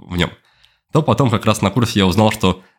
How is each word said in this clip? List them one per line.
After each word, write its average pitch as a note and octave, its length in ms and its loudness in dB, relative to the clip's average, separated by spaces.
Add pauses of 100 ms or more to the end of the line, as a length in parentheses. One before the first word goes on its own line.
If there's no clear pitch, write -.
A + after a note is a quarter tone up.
в F2 160 -8
нём. E2+ 120 -2 (640)
То D#3 100 2
потом B2+ 280 0
как G#2+ 160 -2
раз G#2+ 160 -2
на G2 80 0
курсе A2 300 0
я G2 60 4
узнал, G#2+ 240 2
что, F#2 320 -2 (160)